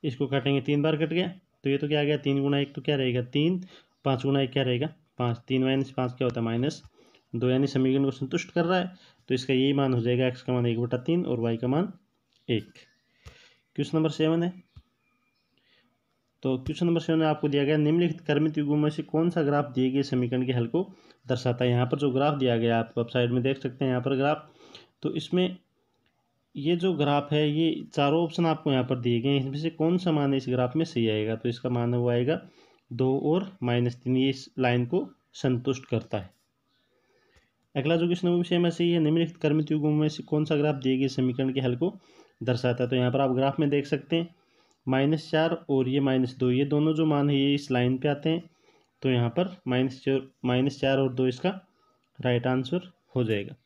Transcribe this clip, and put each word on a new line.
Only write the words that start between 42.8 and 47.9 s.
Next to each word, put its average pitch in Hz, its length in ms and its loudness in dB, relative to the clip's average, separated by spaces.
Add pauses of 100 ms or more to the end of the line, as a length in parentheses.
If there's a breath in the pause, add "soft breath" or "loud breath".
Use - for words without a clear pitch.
है। 123 60 -2
तो 131 60 0
यहाँ 123 160 2
पर 135 100 0
आप 131 100 2
ग्राफ 135 280 0
में 147 100 2
देख 143 180 0
सकते 147 280 -2
हैं, 170 180 -2 (540 soft breath)
माइनस 139 440 2
चार 160 220 2 (160)
और 131 200 2
ये 139 120 0
माइनस 131 360 0
दो, 127 140 0
ये 135 140 2
दोनों 147 300 0
जो 160 100 2
मान 147 240 2
है 143 80 2
ये 139 160 2
इस 143 180 -4
लाइन 123 260 2